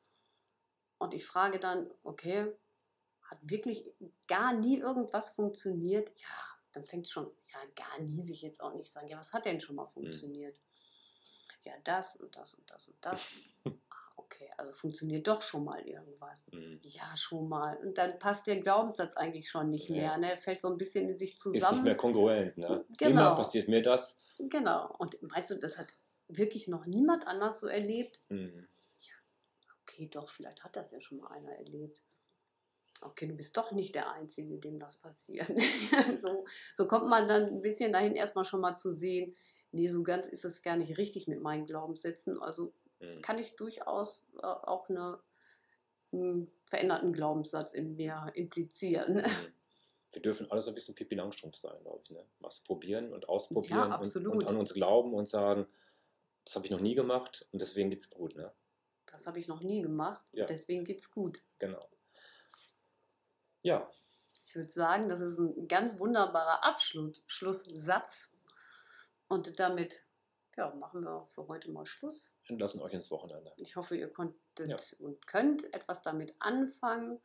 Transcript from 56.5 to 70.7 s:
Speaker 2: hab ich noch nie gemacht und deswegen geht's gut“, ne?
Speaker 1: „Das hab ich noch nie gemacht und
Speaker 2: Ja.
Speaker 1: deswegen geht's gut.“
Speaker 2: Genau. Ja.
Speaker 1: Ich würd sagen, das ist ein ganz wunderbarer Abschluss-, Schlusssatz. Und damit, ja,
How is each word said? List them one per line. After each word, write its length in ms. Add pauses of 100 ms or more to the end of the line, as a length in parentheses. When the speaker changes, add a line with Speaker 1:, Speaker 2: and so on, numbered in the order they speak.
Speaker 2:
hab 120
ich 40
noch 100
nie 140
gemacht 560
und 120
deswegen 260
geht's 220
gut“, 260
ne? 160 (540)
Speaker 1:
„Das 200
hab 120
ich 100
noch 140
nie 180
gemacht 520
und 80
Speaker 2:
Ja. 40
Speaker 1:
deswegen 400
geht's 260
gut.“ 320 (160)
Speaker 2:
Genau. 300 (1700)
Ja. 260 (560)
Speaker 1:
Ich 100
würd 160
sagen, 380
das 120
ist 180
ein 300
ganz 300
wunderbarer 640
Abschluss-, 640
Schlusssatz. 1040 (960)
Und 300
damit, 460 (520)
ja, 180